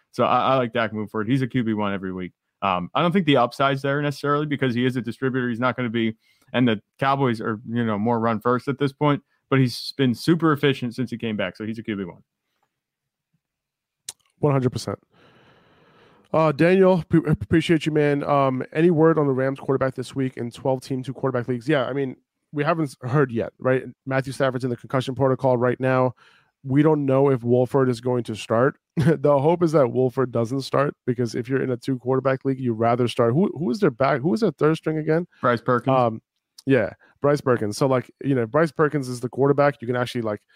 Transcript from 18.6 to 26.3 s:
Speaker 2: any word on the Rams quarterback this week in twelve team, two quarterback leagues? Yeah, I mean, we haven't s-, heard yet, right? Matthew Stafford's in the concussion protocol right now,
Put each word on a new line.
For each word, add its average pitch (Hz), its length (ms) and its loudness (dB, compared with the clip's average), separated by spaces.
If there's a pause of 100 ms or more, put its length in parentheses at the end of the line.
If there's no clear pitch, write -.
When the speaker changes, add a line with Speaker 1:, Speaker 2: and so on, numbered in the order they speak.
Speaker 2:
any 165 180 4
word 160 280 4
on 147 80 2
the 139 60 0
Rams 131 260 -2
quarterback 131 360 -2
this - 200 -10
week 131 220 -4
in 120 140 -6
twelve 131 320 -4
team, 131 200 -6
two 127 120 -10
quarterback 123 340 -4
leagues? 120 200 -4
Yeah, 143 180 2
I 123 60 -6
mean, 135 240 -4 (360)
we 143 120 -4
haven't 160 220 0
s-, 131 100 -10 (140)
heard 135 220 2
yet, 107 260 -4
right? 131 260 0 (220)
Matthew 135 260 -4
Stafford's 127 320 -2
in 127 60 -2
the 120 60 -4
concussion 127 380 -4
protocol 131 420 2
right 120 240 0
now, 127 340 2 (480)